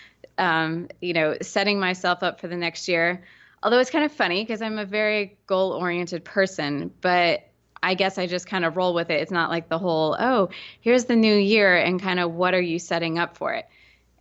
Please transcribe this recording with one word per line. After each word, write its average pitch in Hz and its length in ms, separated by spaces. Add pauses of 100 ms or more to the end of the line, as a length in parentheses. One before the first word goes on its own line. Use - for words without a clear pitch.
(380)
um, 165 500 (140)
you 175 120
know, 156 280
setting 202 380
myself 180 440
up 175 160
for 185 80
the 175 100
next 170 300
year. 175 360 (380)
Although 233 180
it's 254 100
kind 302 160
of 294 80
funny, 190 320
'cause 220 160
I'm 220 160
a 208 80
very 208 520 (100)
goal-oriented 175 760
person, 165 800
but 175 400 (420)
I 185 100
guess 190 240
I 180 80
just 175 220
kind 185 160
of 165 140
roll 180 160
with 165 160
it. 156 120
It's 160 100
not 170 180
like 165 180
the 165 100
whole, 160 400
"Oh, 226 320 (300)
here's 240 260
the 240 120
new 220 180
year 202 400
and 175 260
kind 180 200
of 170 100
what 180 220
are 185 80
you 170 180
setting 170 400
up 175 160
for 139 180
it?" 113 140 (540)